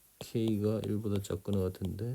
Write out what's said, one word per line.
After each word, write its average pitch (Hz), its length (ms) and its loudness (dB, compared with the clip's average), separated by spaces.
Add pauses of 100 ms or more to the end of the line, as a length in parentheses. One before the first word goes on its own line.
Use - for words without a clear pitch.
(200)
K가 107 640 2
일보다 104 360 0
작거나 98 400 -2
같은데 95 540 -2